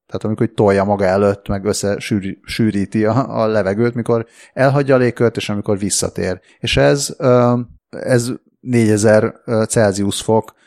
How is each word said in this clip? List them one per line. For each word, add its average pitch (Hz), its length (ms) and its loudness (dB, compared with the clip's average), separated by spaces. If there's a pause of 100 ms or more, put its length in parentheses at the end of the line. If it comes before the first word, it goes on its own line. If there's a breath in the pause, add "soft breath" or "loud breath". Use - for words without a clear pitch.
tehát - 180 -10
amikor 110 300 -2
tolja 98 300 2
maga 101 200 0
előtt, 98 440 0
meg 98 160 -6
összesűrí-, 101 800 -4
sűríti 107 600 -2
a, 113 380 -2
a 110 40 0
levegőt, 107 480 0
mikor 117 320 -2 (260 loud breath)
elhagyja 135 420 2
a 127 40 4
légkört, 120 380 0
és - 120 -4
amikor 104 300 -4
visszatér. 92 600 -4 (180 soft breath)
És - 180 -4
ez, 139 420 2
ö, 123 400 2 (320)
ez 120 400 -2 (300)
négyezer 107 720 2 (340)
Celsius 101 540 0
fok 110 320 -2 (120)